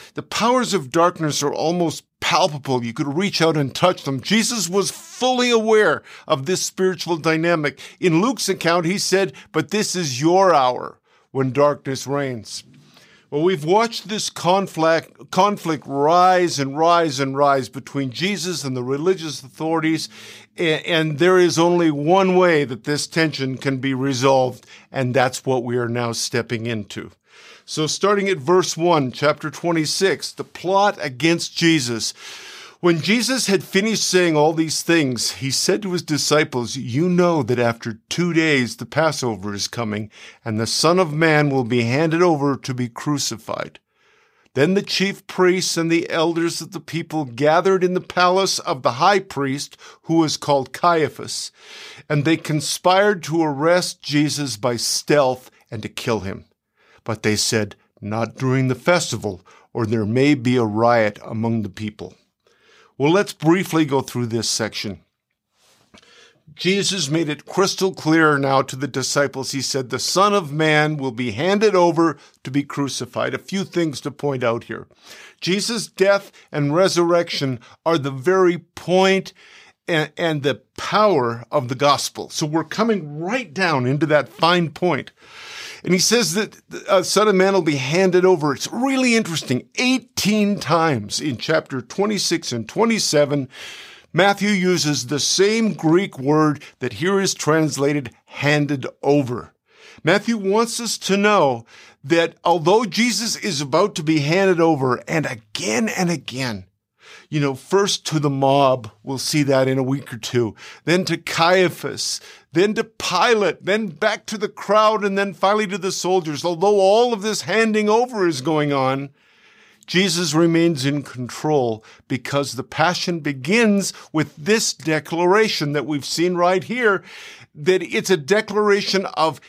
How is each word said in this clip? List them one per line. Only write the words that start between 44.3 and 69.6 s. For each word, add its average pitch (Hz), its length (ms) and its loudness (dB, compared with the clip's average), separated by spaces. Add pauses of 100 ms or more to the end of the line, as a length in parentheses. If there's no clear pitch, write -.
Then 175 220 2
the 196 80 0
chief - 420 -4
priests 180 520 0
and 165 140 -2
the 165 200 0
elders 165 500 0
of 151 120 -14
the 139 60 -12
people 156 460 -6
gathered 165 580 2
in 180 120 0
the 175 60 -2
palace 180 580 0
of 139 240 -6
the 123 100 0
high 190 280 2
priest, 139 560 -6 (260)
who 165 140 0
was 156 200 2
called 139 340 0
Caiaphas, - 800 -2 (560)
and 147 160 0
they 160 140 2
conspired 180 880 0
to 160 180 -2
arrest 160 600 0
Jesus 143 540 -2
by 120 180 -2
stealth 131 720 0 (220)
and 110 100 -10
to 107 80 -10
kill 113 300 -4
him. 95 260 -10 (580)
But 110 200 -8
they 107 140 0
said, 104 380 -2 (240)
"Not 110 360 -6
during 131 320 0
the 127 80 -2
festival, 107 640 -2 (320)
or 120 140 -2
there 110 180 0
may 135 300 4
be 123 220 0
a 117 80 2
riot 110 580 2
among 113 400 -4
the 98 60 -8
people." 104 440 -12 (840)
Well, 143 140 2
let's 196 220 2
briefly 160 500 2
go 139 160 0
through 123 280 -4
this 113 220 -2
section. 104 520 -6 (1500)
Jesus 185 540 -2
made 160 180 -2
it 147 180 -8
crystal 190 480 0
clear 156 440 4
now 135 240 2
to 135 160 -10
the 139 100 -6
disciples. 135 640 -2
He 139 100 -6